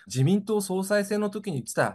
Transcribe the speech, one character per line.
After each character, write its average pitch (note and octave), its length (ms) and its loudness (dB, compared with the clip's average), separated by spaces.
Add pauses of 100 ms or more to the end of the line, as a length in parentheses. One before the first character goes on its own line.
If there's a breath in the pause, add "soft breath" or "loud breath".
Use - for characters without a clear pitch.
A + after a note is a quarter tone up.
自 B2+ 160 0
民 G3 220 4
党 G#3+ 160 0
総 F#3+ 200 -2
裁 G3+ 220 2
選 G#3 160 -2
の G#3 100 0
時 G3+ 180 -8
に D#3 100 -2
言 - 60 -6
っ - 20 -20
て - 80 -10
た A#2 220 2